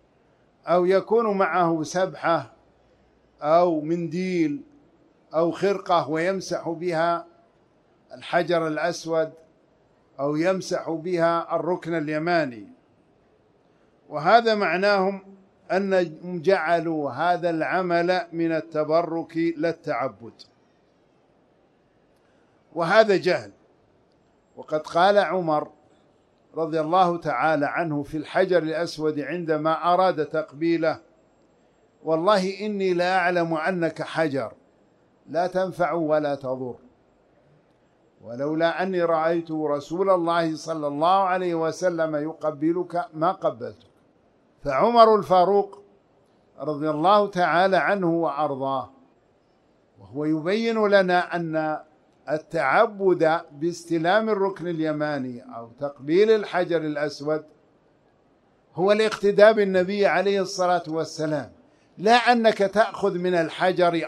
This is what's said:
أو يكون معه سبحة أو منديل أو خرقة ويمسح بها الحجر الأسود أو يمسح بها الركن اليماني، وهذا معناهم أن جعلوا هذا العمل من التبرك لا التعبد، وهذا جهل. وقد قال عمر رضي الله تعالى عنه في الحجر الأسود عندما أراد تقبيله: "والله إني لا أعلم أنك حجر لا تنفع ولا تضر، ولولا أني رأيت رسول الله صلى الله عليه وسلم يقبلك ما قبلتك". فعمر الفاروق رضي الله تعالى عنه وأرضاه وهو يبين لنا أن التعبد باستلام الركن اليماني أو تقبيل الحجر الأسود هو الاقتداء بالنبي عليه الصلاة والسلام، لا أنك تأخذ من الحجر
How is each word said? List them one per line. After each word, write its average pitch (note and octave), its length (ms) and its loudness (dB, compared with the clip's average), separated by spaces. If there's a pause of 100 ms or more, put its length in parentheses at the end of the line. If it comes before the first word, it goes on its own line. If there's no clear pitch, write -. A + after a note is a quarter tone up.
(680)
أو F3 180 2
يكون G3 540 2
معه E3+ 440 0
سبحة D3+ 680 -2 (920)
أو E3 380 2
منديل E3 840 -2 (720)
أو E3 160 2
خرقة F3 600 0
ويمسح E3 580 -4
بها E3+ 580 -2 (880)
الحجر E3 520 0
الأسود D#3+ 680 -2 (880)
أو D3 160 -2
يمسح F3 540 -2
بها E3 680 -2
الركن E3+ 380 -4
اليماني، D3+ 760 -2 (1400)
وهذا G#3+ 460 4
معناهم G3 840 0 (360)
أن F3+ 720 -2
جعلوا D#3+ 680 0
هذا E3+ 400 0
العمل E3+ 840 0
من E3 200 -2
التبرك D#3+ 840 -2 (200)
لا D#3 120 -2
التعبد، A#2+ 640 -6 (2500)
وهذا F#3+ 420 4
جهل. C#3+ 340 -2 (1080)
وقد D3+ 240 -6
قال F#3+ 380 2
عمر D#3+ 520 0 (840)
رضي D#3+ 260 -2
الله E3+ 380 2
تعالى C#3+ 480 0
عنه D3 360 -4
في D#3 140 -10
الحجر F3+ 460 2
الأسود D#3 580 -4
عندما D#3+ 760 0
أراد F3 320 2
تقبيله: D#3+ 760 -2 (1040)
"والله F#3 600 0
إني G3 280 -2
لا F3+ 240 0
أعلم E3+ 360 0
أنك D#3+ 480 -4
حجر C#3 500 -4 (720)
لا E3+ 200 -2
تنفع F3+ 460 -2
ولا D3+ 420 0
تضر، B2+ 420 -8 (1500)
ولولا D3+ 600 -2
أني F#3 200 -2
رأيت E3 480 0
رسول D#3 600 -2
الله E3+ 460 0
صلى D#3 300 -6
الله E3 360 2
عليه F3+ 320 0
وسلم D#3+ 640 -2
يقبلك D#3+ 960 -4
ما E3 180 0
قبلتك". A#2 640 -8 (680)
فعمر A3 520 6
الفاروق F#3 640 2 (760)
رضي D3+ 320 -4
الله G3 400 2
تعالى F3+ 460 2
عنه E3+ 340 0
وأرضاه C#3 800 -2 (1080)
وهو A2+ 240 -8
يبين G#3 600 0
لنا F3+ 500 4
أن D#3 420 -4 (520)
التعبد E3 1080 2 (120)
باستلام E3+ 760 0
الركن F#3+ 400 -2
اليماني D3+ 880 -6
أو A#2 120 -14 (120)
تقبيل D3+ 500 2
الحجر F3+ 460 0
الأسود D3+ 680 -4 (1300)
هو F#3+ 180 2
الاقتداء G#3+ 600 6
بالنبي G3 540 0
عليه F#3+ 340 0
الصلاة F3+ 480 0
والسلام، D3+ 640 -6 (460)
لا G#3 140 2
أنك A3+ 460 4
تأخذ G3 600 0
من F3+ 160 0
الحجر E3 720 0